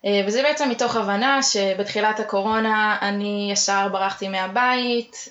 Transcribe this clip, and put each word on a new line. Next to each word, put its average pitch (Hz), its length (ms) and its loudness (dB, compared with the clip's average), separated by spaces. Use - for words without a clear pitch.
אה, 202 220 2
וזה 220 160 0
בעצם 294 280 2
מתוך 233 260 0
הבנה 233 460 2
שבתחילת 202 800 0
הקורונה 214 800 0
אני 202 500 -2
ישר 196 400 0
ברחתי 196 360 -2
מהבית, 240 1040 -2